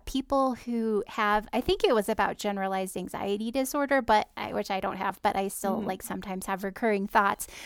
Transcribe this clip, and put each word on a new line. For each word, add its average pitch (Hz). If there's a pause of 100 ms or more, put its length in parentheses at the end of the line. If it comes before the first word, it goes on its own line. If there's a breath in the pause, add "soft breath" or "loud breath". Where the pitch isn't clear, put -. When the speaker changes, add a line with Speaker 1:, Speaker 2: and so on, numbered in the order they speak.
Speaker 1:
people 262
who 226
have, 214
I 226
think 381
it 349
was 214
about 208
generalized 190
anxiety 202
disorder, 269
but 220
I, 220
which 208
I 190
don't 190
have, 190
but 202
I 196
still, 214
Speaker 2:
Mm-hmm. 208
Speaker 1:
like, 190
sometimes 190
have 196
recurring 202
thoughts. 208 (180 loud breath)